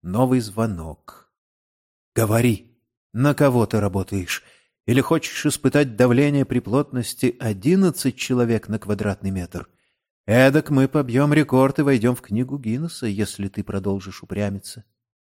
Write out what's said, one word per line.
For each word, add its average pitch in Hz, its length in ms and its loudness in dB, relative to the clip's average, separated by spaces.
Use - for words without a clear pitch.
Новый 127 380 2
звонок. 98 920 -6
«Говори, 113 680 0
на 139 220 2
кого 123 320 4
ты 110 120 0
работаешь? 95 640 -4
Или 123 140 2
хочешь - 440 -2
испытать 139 500 2
давление 131 500 4
при 127 140 -2
плотности 127 800 -2
одиннадцать 139 760 0
человек 117 540 -2
на 107 100 -4
квадратный 101 500 -4
метр? 90 400 -8
Эдак 135 460 4
мы 135 160 4
побьем 139 440 0
рекорд 135 460 2
и 156 60 0
войдем 123 320 2
в - 60 -16
книгу 127 360 -4
Гиннесса, 127 480 -6
если 101 420 -4
ты 98 160 -8
продолжишь 98 600 -6
упрямиться». 101 600 -8